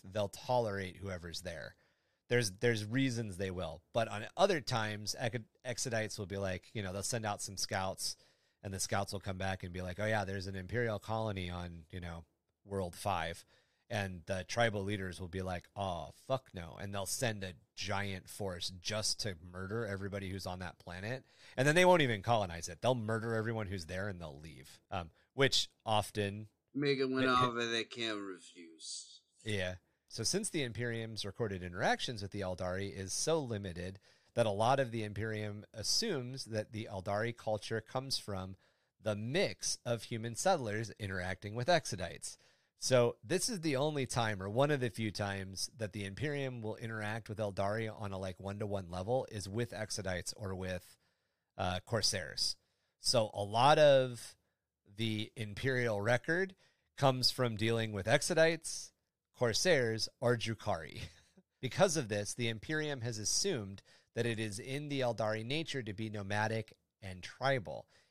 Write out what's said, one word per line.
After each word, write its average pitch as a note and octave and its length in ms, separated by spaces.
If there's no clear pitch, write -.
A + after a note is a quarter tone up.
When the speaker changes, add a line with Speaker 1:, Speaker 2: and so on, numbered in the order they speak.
Speaker 1:
They'll G2+ 240
tolerate G2 680
whoever's F2 460
there. D#2+ 340
There's, A#2+ 220
there's A2+ 240
reasons A#2 520
they F#2+ 160
will. F2 300
But A2+ 140
on G#2 160
other F3+ 240
times, G#2+ 580
Ex-, B2 200
Exodites A2+ 520
will G#2 80
be G2 100
like, F#2+ 280
you G#2+ 80
know, F#2+ 100
they'll G2 100
send A2 220
out G#2 160
some G2 160
scouts, F#2+ 600
and G2 100
the F#2 60
scouts G2+ 320
will G2 80
come F#2+ 180
back F#2+ 240
and F2+ 100
be F2+ 80
like, F2+ 200
"Oh, G#2 60
yeah, G#2+ 180
there's F#2+ 240
an G2 80
Imperial G#2 420
colony G#2 520
on, F2 400
you F#2 100
know, E2 240
World F#2+ 320
Five." E2+ 480
And F#2+ 380
the F#2 220
tribal A2 340
leaders F#2+ 380
will F#2 80
be F#2 140
like, F2+ 340
"Oh, E2+ 340
fuck C3 260
no." E2+ 280
And G2 120
they'll G2 140
send G#2+ 380
a F#2 80
giant G2 520
force F#2 520
just - 400
to F#2+ 160
murder F#2+ 340
everybody G2 440
who's F#2+ 160
on F2+ 140
that F2+ 200
planet. G2+ 440
And C3 120
then D3+ 80
they F3+ 80
won't F3+ 180
even A2+ 200
colonize F#2 460
it. E2+ 140
They'll B2 140
murder A2+ 400
everyone A2 320
who's F#2 180
there F#2 220
and F#2 120
they'll D2+ 220
leave. C#2+ 380
Um, F2 200
which - 340
often G#2 640
Speaker 2:
Make C#3 240
it C3+ 100
win C3 160
Speaker 1:
it, C3 40
Speaker 2:
over, B2 380
they A#2 180
can't A2+ 340
refuse. F2 1000
Speaker 1:
Yeah. F#2+ 300
So - 160
since G3 260
the D#3 140
Imperium's A2+ 600
recorded G2 380
interactions G#2+ 600
with G2 100
the G#2 80
Eldari F#2 580
is F#2+ 140
so D#3+ 260
limited G2 640
that A#2 120
a G#2+ 40
lot A2+ 280
of C3 120
the A2+ 120
Imperium G#2 720
assumes B2+ 720
that G#2+ 280
the A2 200
Eldari G#2 440
culture A2 440
comes C3 380
from F#2+ 360
the G#2 140
mix A#2+ 720
of A#2 180
human A#2 320
settlers A2+ 600
interacting F#2+ 560
with B2 140
Exodites. F2+ 680
So B2 460
this D#3+ 240
is G#3 140
the D3+ 140
only D3 280
time, G#2+ 380
or G2 80
one C3+ 200
of C#3+ 100
the B2 100
few A2 200
times, G2 680
that G#2 160
the G#2 100
Imperium C3 560
will G#2+ 160
interact A2 540
with G2 80
Eldari G2+ 520
on G2 220
a, G2 60
like, F#2+ 200
one-to-one G2+ 520
level G2+ 420
is G2 160
with A2+ 240
Exodites F#2 640
or G2 180
with, F#2 300
uh, F#2 300
Corsairs. F#2 680
So A2+ 320
a G2+ 100
lot A#2+ 360
of C3+ 580
the A2 380
Imperial A2+ 640
record D#3+ 520
comes B2+ 320
from A#2 260
dealing A2+ 360
with G2 140
Exodites, D#3+ 840
Corsairs, A#2 720
or A#2+ 160
Drukhari. G2+ 680
<laughs> - 40
Because D#3 340
of C3 120
this, G#2 260
the A#2 140
Imperium D3 520
has A2+ 180
assumed G#2 640
that A#2 120
it A2+ 120
is G#2+ 200
in C#3 300
the C#3 120
Eldari A2 440
nature C#3 380
to G#2+ 120
be A2 160
nomadic G#2+ 640
and F#2 200
tribal. F#2 640